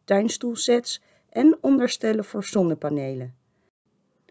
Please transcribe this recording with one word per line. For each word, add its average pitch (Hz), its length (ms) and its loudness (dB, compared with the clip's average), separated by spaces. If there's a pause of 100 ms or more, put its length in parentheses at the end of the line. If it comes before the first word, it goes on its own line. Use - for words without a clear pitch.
tuinstoelsets 233 1000 -2 (280)
en 302 320 4
onderstellen 240 640 0
voor 202 180 -8
zonnepanelen. 147 920 -2 (960)